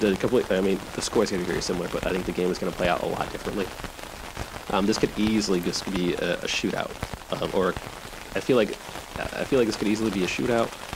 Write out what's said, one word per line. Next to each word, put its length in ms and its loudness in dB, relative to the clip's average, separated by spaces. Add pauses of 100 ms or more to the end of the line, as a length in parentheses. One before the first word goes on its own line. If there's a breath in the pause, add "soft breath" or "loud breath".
the 160 4
complete, 340 2
I 100 4
mean, 200 2 (140)
the 80 -4
score 220 2
is 60 -2
gonna 120 -2
be 80 -2
very 120 0
similar, 260 -2
but 180 -2
I 40 0
think 140 0
the 80 -2
game 180 2
is 80 -2
gonna 140 -2
play 160 2
out 140 2
a 40 0
lot 240 -2
differently. 360 -4 (1040)
Um, 160 4
this 120 4
could 200 2
easily 420 4
just 320 -2
be 220 2
a, 200 0
a 120 -4
shootout, 440 -2 (420)
um, 200 -2
or 220 2 (600)
I 60 0
feel 160 4
like, 140 6 (480)
I 260 -2
feel 140 4
like 80 6
this 100 0
could 120 0
easily 220 2
be 140 2
a 20 0
shootout. 440 2 (240)